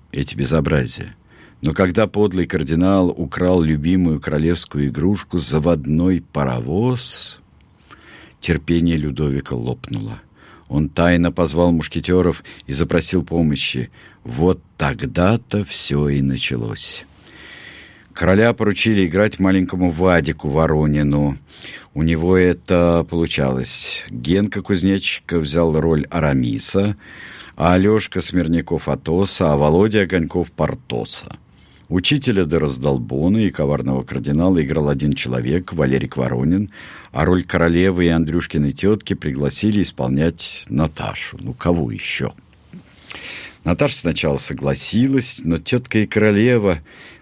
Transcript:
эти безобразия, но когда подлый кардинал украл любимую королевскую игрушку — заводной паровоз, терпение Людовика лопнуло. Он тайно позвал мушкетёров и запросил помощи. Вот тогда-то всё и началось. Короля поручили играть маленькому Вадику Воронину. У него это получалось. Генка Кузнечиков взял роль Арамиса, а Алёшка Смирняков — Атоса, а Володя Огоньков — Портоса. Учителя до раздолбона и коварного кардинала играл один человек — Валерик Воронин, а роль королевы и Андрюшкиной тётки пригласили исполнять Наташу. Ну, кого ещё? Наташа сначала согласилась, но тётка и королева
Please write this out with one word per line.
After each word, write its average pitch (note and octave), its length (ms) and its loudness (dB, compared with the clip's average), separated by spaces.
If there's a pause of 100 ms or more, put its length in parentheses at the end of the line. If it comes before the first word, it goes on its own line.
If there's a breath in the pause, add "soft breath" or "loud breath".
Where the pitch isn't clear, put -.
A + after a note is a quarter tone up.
(100)
эти C#2 240 -6
безобразия, C#2+ 800 -2 (480 loud breath)
но D#2 100 -2
когда F#2 360 2
подлый F#2 380 0
кардинал F2 640 2
украл F2+ 540 0
любимую D#2+ 580 2
королевскую D2+ 680 -2
игрушку — F2 500 -2
заводной D#2+ 920 0
паровоз, D2 1080 -4 (1000 loud breath)
терпение E2 560 2
Людовика C#2 580 -4
лопнуло. A#1 680 -8 (480 loud breath)
Он D2 200 0
тайно E2+ 420 2
позвал E2+ 400 2
мушкетёров E2+ 720 0 (240 loud breath)
и C#2 60 -8
запросил D#2+ 500 0
помощи. D2 680 -2 (340 loud breath)
Вот C#2+ 360 0 (160)
тогда-то G#2+ 880 0
всё C#2+ 440 -2
и C#2+ 120 0
началось. B1 840 -6 (1080 loud breath)
Короля G2+ 380 4
поручили G#2 500 2
играть F#2+ 340 2
маленькому F#2 520 2
Вадику D#2+ 580 2
Воронину. D2 880 2 (560 loud breath)
У D2+ 100 -4
него E2 320 2
это F2 760 4
получалось. C#2 1000 -2
Генка F#2 540 -2
Кузнечиков F#2+ 800 -2
взял D#2 360 2
роль D#2 320 2
Арамиса, D2+ 840 0 (600 loud breath)
а F2 180 4
Алёшка F#2+ 480 2
Смирняков — E2 640 -2
Атоса, E2 640 0
а D2 40 4
Володя F#2 440 4
Огоньков — F2 500 -2
Портоса. - 840 -6 (540 soft breath)
Учителя G2 560 2
до D#2+ 120 2
раздолбона C#2 800 0
и G#2 140 2
коварного C2 520 -2
кардинала D2 640 0
играл D2 240 0
один C#2+ 240 0
человек — B1+ 640 -4
Валерик C2 420 -2
Воронин, C2+ 540 -2 (420 loud breath)
а D2+ 140 0
роль F2+ 180 2
королевы F2 640 2
и - 20 6
Андрюшкиной D#2 640 0
тётки G2+ 400 -2
пригласили D#2+ 720 -2
исполнять - 880 -2
Наташу. - 680 -4
Ну, A#1 140 -10
кого E2 400 0
ещё? - 420 -6 (1300 loud breath)
Наташа F2 340 2
сначала D#2 420 0
согласилась, G2 1040 -2
но E2 140 0
тётка A#2+ 400 -2
и G#2 80 2
королева G#2 720 4 (440 loud breath)